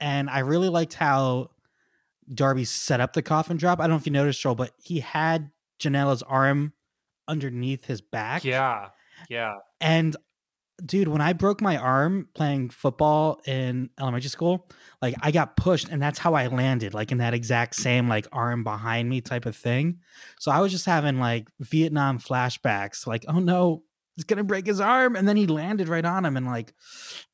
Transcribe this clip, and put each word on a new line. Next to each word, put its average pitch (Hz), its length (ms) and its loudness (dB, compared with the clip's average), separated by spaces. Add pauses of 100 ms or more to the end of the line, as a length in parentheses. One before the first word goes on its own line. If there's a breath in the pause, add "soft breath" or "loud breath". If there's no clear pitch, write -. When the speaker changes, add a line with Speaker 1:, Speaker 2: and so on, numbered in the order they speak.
Speaker 1:
and 139 280 -2
I 135 100 -2
really 160 300 2
liked 165 240 0
how 135 580 2 (840)
Darby 131 320 2
set - 340 -2
up 123 140 0
the 127 80 0
coffin 160 340 0
drop. 175 240 2
I 156 40 0
don't 165 80 2
know 160 60 4
if 139 80 -6
you 151 60 -2
noticed, 143 300 2
Joel, 127 140 0
but 123 220 -4
he 170 220 -6
had 156 500 0 (300)
Janela's 139 440 0
arm 139 500 2 (540)
underneath 135 580 -4
his 113 160 -6
back. 117 420 -6
Speaker 2:
Yeah, 123 460 0 (400 loud breath)
yeah. 113 260 -6 (240)
Speaker 1:
And, 160 360 2 (680)
dude, 190 220 0
when 151 140 0
I 175 120 2
broke 196 280 0
my 185 160 0
arm 139 560 0
playing 139 380 -2
football 151 760 2
in 131 540 -4
elementary 127 300 -4
school, 175 380 -2 (340 loud breath)
like, 123 200 0
I 151 100 2
got 156 240 2
pushed, - 340 2
and 147 120 -2
that's 147 180 -2
how 170 140 2
I 131 140 2
landed, 123 460 0
like, 107 180 -4
in 123 80 0
that 117 140 0
exact 120 420 0
same, 123 340 2
like, 107 220 0
arm 120 320 -2
behind 113 440 -4
me 127 140 -2
type 120 240 -6
of 110 100 -6
thing. 143 440 -2 (400 loud breath)
So 147 120 -2
I 147 80 4
was 196 120 2
just 180 140 -6
having, 147 340 2
like, 117 280 -2 (120)
Vietnam 147 600 0
flashbacks, 120 880 -2
like, 117 220 -4
"Oh, 160 120 0
no, 175 440 2 (320)
he's 165 100 -10
gonna 208 180 0
break 196 220 -2
his 202 140 0
arm." 240 360 4
And 190 120 2
then 208 100 4
he 208 80 4
landed 170 440 0
right 165 160 0
on 180 200 0
him, 139 120 0
and, 127 100 -2
like, 117 260 -6 (600 loud breath)